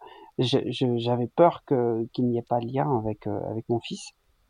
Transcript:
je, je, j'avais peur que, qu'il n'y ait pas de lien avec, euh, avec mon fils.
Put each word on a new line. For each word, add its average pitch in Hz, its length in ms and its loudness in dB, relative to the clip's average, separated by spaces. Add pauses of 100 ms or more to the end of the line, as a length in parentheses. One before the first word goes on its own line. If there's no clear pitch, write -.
(380)
je, 131 220 2 (120)
je, 120 260 0
j'avais 120 300 0
peur - 380 4
que, 117 480 0
qu'il 127 160 0
n'y 117 80 0
ait 117 100 -2
pas 123 140 0
de 117 100 -6
lien 139 280 0
avec, 110 280 -4
euh, 101 100 -2 (120)
avec 110 180 -6
mon 117 140 0
fils. - 300 -12 (380)